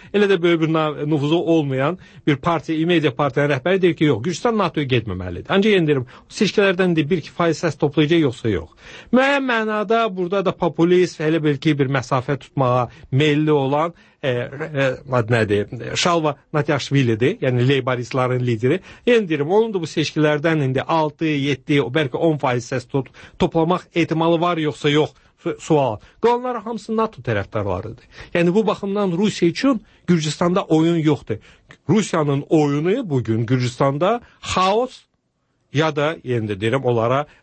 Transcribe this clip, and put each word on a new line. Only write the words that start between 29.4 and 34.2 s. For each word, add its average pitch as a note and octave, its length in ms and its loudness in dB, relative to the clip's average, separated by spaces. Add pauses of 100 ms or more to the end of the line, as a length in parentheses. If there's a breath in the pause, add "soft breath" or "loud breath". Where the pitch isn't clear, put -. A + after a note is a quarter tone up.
üçün C4 320 0 (240 soft breath)
Gürcüstanda F3 560 0
oyun E3 320 2
yoxdur. D3 420 0 (520 loud breath)
Rusiyanın D3+ 600 0
oyunu D#3 600 2
bugün A2+ 360 -2
Gürcüstanda C#3 760 0 (200 soft breath)